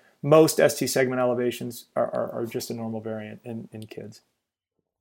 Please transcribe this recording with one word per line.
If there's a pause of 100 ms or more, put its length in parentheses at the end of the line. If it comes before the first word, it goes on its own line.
(220)
most
S
T
segment
elevations (100)
are,
are,
are
just
a
normal
variant
in,
in
kids. (800)